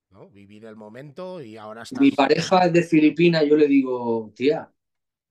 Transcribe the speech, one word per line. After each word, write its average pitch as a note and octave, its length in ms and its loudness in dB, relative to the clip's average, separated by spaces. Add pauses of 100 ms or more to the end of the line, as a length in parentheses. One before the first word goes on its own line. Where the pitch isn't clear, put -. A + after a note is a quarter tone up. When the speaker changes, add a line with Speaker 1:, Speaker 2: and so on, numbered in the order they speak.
Speaker 1:
¿no? G#2 200 -20
Vivir G2+ 360 -20
el A2 100 -20
momento C#3 680 -16
y A2 140 -18
ahora G#2+ 360 -16
Speaker 2:
Mi C3+ 200 2
Speaker 1:
estás - 0 -
Speaker 2:
pareja E3 540 0
es E3+ 80 0
de E3+ 100 2
Filipinas, D#3+ 640 2
yo D3 80 4
le D3+ 120 4
digo, B2 680 -2
Tía, C#3+ 360 -2 (600)